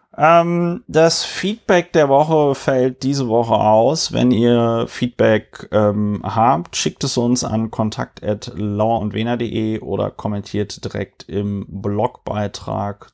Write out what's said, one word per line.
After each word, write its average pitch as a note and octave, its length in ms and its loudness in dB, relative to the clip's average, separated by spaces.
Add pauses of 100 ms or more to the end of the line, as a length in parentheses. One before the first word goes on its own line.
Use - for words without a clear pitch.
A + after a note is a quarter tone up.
(160)
Ähm, E3+ 680 2
das D#3+ 380 2
Feedback F#3+ 680 -2
der D#3 160 4
Woche D3 460 4
fällt C3 480 0
diese C3+ 240 0
Woche A#2 280 2
aus. A2 580 4
Wenn A#2+ 180 2
ihr A#2 560 2
Feedback, - 840 0
ähm, G#2 500 0
habt, A#2+ 540 0
schickt - 260 -4
es C#3+ 140 -4
uns B2 260 0
an A2 300 -4
kontakt A2 500 -6
at G#2+ 320 -6
lauerundwehner G#2+ 840 -2
punkt A#2+ 160 -4
de A2 280 -2
oder G2+ 320 -4
kommentiert G#2 720 -6
direkt G2+ 440 -10
im G2+ 400 -4
Blogbeitrag G#2 1500 -6